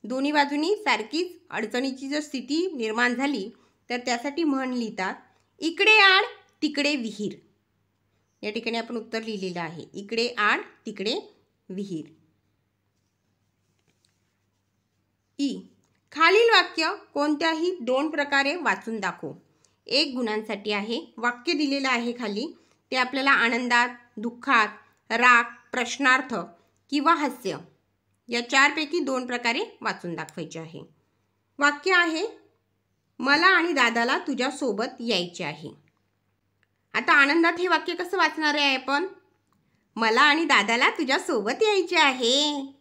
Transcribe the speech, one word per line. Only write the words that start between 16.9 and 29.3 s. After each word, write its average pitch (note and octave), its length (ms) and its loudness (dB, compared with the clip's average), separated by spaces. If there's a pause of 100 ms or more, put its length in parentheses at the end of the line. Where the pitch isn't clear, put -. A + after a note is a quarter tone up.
कोणत्याही D#4+ 680 0
दोन B3+ 300 0
प्रकारे C#4+ 460 0
वाचून A3 440 -4
दाखव. F3 320 -6 (540)
एक C#4 280 0
गुणांसाठी G#3+ 580 -4
आहे, A3+ 440 -6
वाक्य A#3+ 360 -4
दिलेलं C#4 360 0
आहे A#3+ 240 -2
खाली, A#3 340 -6 (440)
ते C4 60 -2
आपल्याला C4 340 0
आनंदात, A#3+ 580 2 (280)
दुःखात, A#3 520 0 (420)
राग, A#3+ 340 6 (280)
प्रश्नार्थ B3+ 640 0 (560)
किंवा D4+ 240 2
हास्य B3 420 -4 (720)
या A#3+ 220 -4
चारपैकी D4 500 2
दोन C4 260 -4
प्रकारे A#3+ 380 -2 (160)